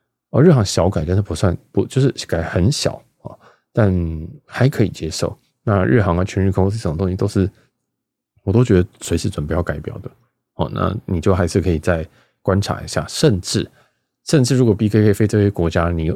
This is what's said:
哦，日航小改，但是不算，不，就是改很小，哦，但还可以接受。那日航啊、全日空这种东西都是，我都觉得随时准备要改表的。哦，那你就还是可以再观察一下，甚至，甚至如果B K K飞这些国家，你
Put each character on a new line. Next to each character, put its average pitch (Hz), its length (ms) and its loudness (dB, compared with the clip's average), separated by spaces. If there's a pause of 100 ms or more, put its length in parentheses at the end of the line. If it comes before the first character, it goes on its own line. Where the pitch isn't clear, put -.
(280)
哦， - 120 0
日 170 120 8
航 117 120 4
小 87 240 0
改， 78 160 -2
但 87 120 0
是 104 40 2
不 92 140 -4
算， 85 220 0 (160)
不， - 140 0
就 - 140 -2
是 135 80 2 (180)
改 85 140 -4
很 87 300 0
小， - 320 -4 (200)
哦， - 140 -18 (360)
但 104 200 2 (540)
还 - 220 0
可 131 160 0
以 87 40 -2
接 80 220 -8
受。 - 260 -6 (280)
那 98 200 2
日 120 160 4
航 92 160 2
啊、 90 60 0
全 98 240 -2
日 98 60 2
空 95 180 2
这 110 60 -6
种 82 200 -4
东 92 140 -2
西 92 60 -4
都 98 100 -2
是， 98 240 0 (920)
我 98 80 -2
都 113 100 4
觉 101 180 4
得 92 80 -2 (120)
随 82 180 -4
时 - 100 -4
准 73 160 -6
备 78 80 -6
要 87 80 -2
改 76 200 -6
表 - 180 -12
的。 - 120 -14 (440)
哦， - 180 -4
那 92 320 -2
你 90 160 -4
就 95 140 2
还 87 140 0
是 98 120 0
可 80 80 -2
以 80 120 0
再 80 260 -2 (360)
观 98 180 0
察 - 200 -6
一 82 60 -12
下， - 220 -6
甚 113 320 0
至， - 280 -4 (560)
甚 143 200 2
至 127 120 0
如 127 80 4
果 113 80 4
B 107 160 0
K 107 140 4
K 107 100 4
飞 107 140 2
这 104 160 2
些 101 80 4
国 85 180 -2
家， 85 220 0
你 82 260 -2